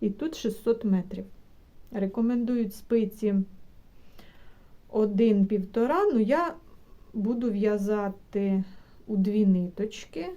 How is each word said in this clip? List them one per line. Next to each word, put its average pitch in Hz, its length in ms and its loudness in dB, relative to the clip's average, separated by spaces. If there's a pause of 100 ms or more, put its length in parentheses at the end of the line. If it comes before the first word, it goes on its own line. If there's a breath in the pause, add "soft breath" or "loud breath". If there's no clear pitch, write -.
і 208 100 0
тут 320 260 -6
шістсот - 480 -2
метрів. 190 400 -2 (680)
Рекомендують 233 840 -2
спиці 214 600 0 (1600 soft breath)
один-півтора, 214 1120 2
ну, 277 160 4
я 294 340 2 (580)
буду 233 380 0
в'язати 202 1120 0 (420 loud breath)
у 214 100 -4
дві 202 300 2
ниточки 196 880 -2